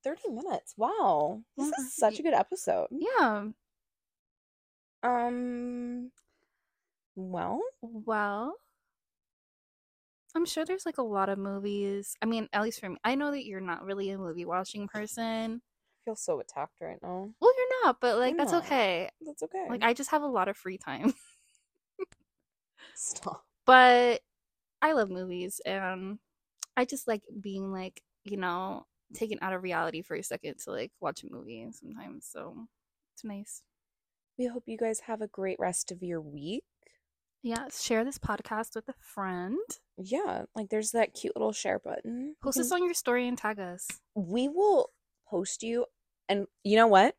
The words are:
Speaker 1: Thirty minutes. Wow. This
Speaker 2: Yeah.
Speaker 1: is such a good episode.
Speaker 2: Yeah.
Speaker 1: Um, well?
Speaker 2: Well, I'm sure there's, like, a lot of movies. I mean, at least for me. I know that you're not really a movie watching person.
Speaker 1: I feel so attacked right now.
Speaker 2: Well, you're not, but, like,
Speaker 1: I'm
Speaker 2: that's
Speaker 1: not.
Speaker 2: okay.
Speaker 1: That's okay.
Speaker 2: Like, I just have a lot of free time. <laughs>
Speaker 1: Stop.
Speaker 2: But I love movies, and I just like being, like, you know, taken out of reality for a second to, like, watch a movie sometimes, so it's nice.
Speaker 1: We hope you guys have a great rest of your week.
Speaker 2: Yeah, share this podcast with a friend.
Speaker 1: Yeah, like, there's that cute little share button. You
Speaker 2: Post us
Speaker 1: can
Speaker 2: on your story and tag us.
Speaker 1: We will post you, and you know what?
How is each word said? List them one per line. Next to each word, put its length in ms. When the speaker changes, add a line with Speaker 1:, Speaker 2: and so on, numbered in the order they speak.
Speaker 1:
Thirty 260
minutes. 460
Wow. 640
This 100
Speaker 2:
Yeah. 80
Speaker 1:
is 80
such 260
a 40
good 100
episode. 580
Speaker 2:
Yeah. 560
Speaker 1:
Um, 1080
well? 460
Speaker 2:
Well, 720
I'm 100
sure 200
there's, 200
like, 120
a 60
lot 260
of 80
movies. 840
I 40
mean, 280
at 100
least 160
for 100
me. 140
I 120
know 160
that 140
you're 160
not 240
really 240
a 80
movie 280
watching 420
person. 760
Speaker 1:
I 420
feel 100
so 240
attacked 420
right 200
now. 280
Speaker 2:
Well, 180
you're 280
not, 160
but, 160
like, 140
Speaker 1:
I'm 60
Speaker 2:
that's 140
Speaker 1:
not. 140
Speaker 2:
okay. 440
Speaker 1:
That's 220
okay. 260
Speaker 2:
Like, 140
I 100
just 180
have 120
a 40
lot 220
of 80
free 200
time. 360
<laughs> 960
Speaker 1:
Stop. 480
Speaker 2:
But 560
I 120
love 160
movies, 560
and 540
I 80
just 220
like 160
being, 300
like, 300
you 140
know, 480
taken 280
out 120
of 100
reality 380
for 140
a 80
second 320
to, 60
like, 280
watch 240
a 80
movie 400
sometimes, 600
so 360
it's 100
nice. 380
Speaker 1:
We 100
hope 200
you 100
guys 240
have 200
a 60
great 320
rest 320
of 120
your 160
week. 460
Speaker 2:
Yeah, 300
share 320
this 160
podcast 560
with 140
a 100
friend. 580
Speaker 1:
Yeah, 460
like, 140
there's 220
that 220
cute 220
little 180
share 260
button. 500
You 140
Speaker 2:
Post 160
us 100
Speaker 1:
can 120
Speaker 2:
on 40
your 80
story 340
and 100
tag 220
us. 280
Speaker 1:
We 340
will 400
post 340
you, 220
and 180
you 120
know 120
what? 320